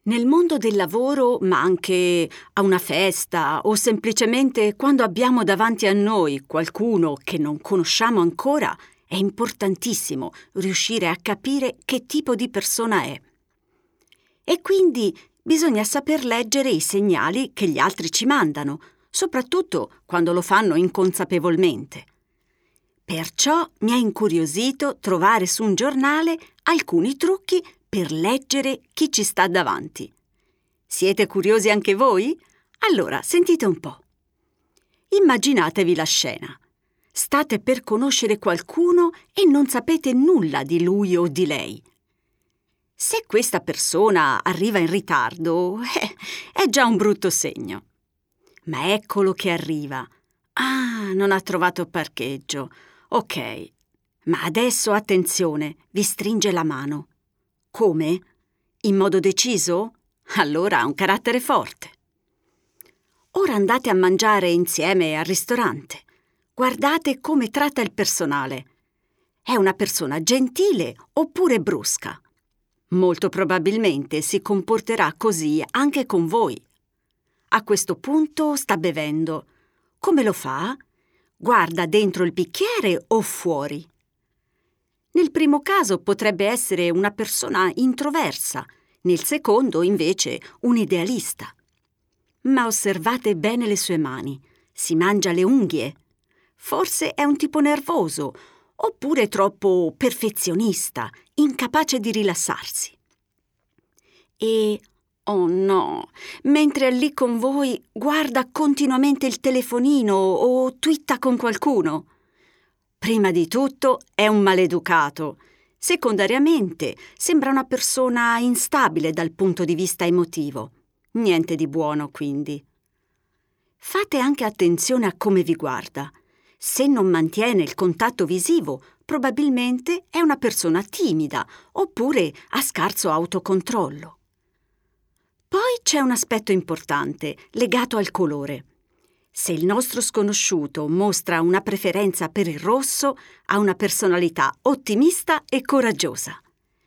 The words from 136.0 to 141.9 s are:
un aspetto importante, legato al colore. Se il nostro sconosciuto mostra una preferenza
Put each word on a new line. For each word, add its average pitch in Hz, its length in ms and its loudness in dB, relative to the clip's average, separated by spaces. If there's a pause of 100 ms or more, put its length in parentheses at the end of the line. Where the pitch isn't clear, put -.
un 262 100 0
aspetto 220 400 -4
importante, 151 880 -4 (140)
legato 240 440 -2
al 202 160 -2
colore. 143 540 -4 (640)
Se - 220 -6
il 160 100 -2
nostro 233 380 0
sconosciuto 185 880 -2
mostra 175 500 0
una 175 220 2
preferenza 196 640 -2